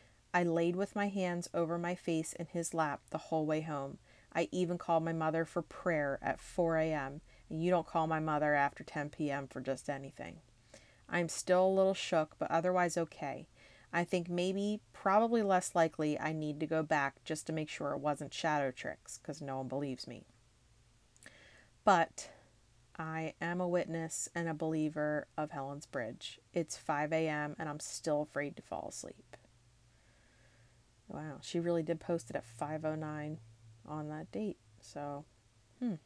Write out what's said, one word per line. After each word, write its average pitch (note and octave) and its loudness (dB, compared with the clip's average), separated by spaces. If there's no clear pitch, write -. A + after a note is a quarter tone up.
I F3 4
laid E3+ 4
with G3 -2
my G3+ 0
hands F3+ -2
over E3+ 0
my F3 -2
face D#3+ -2
in E3+ -8
his E3+ -4
lap D#3 0
the D#3+ -4
whole D#3+ 0
way D#3 2
home. C#3+ -6
I E3 0
even F3+ 0
called E3 4
my E3 0
mother D#3+ 2
for - -2
prayer D3 0
at - -2
four E3 2
A D#3+ 4
M, C#3+ -4
and D#3+ -2
you F3+ 4
don't F3 4
call D#3+ 2
my D#3+ 2
mother D3+ 4
after C#3+ 2
ten D3 -6
P D3 -2
M C#3 -2
for - -10
just C3 -4
anything. C#3 -8
I'm F3 2
still F#3 6
a - 6
little F#3+ 6
shook, D#3+ 0
but - -2
otherwise F3 4
okay. D3+ -4
I E3+ 2
think F3 0
maybe, F#3+ 0
probably A3+ 4
less F#3+ 2
likely, D#3+ 4
I D#3 -2
need D3+ -4
to D#3+ 0
go D#3+ 2
back D3 2
just - -4
to D#3+ -2
make D#3 -2
sure C#3+ -4
it C#3+ -2
wasn't C#3+ -2
shadow D3 0
tricks, - -10
'cause D3 -10
no C3+ -4
one C3 -4
believes C3+ -4
me. A#2+ -12
But E3+ 4
I D#3+ -4
am F3 -2
a F3+ 0
witness E3 -2
and E3+ -2
a D#3+ -2
believer D#3 0
of D3+ -4
Helen's C#3+ -8
Bridge. - -8
It's E3 -2
five D3+ 0
A D#3+ 2
M D3+ -2
and D#3+ -4
I'm D3+ -6
still - -2
afraid C#3+ -4
to - -14
fall - -8
asleep." - -14
Wow, D3+ -10
she - -2
really E3+ 2
did D#3+ -2
post - -2
it - -6
at - -4
five D#3 -6
oh D#3 0
nine D3+ -6
on D3+ -6
that D#3 -10
date. G#3 -4
So, C#3+ -10
hmm. A#3 -2